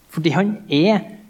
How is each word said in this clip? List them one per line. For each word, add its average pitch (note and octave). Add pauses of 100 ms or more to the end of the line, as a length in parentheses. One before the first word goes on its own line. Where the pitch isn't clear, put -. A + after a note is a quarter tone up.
(120)
Fordi D#3
han G3+ (100)
er F3 (240)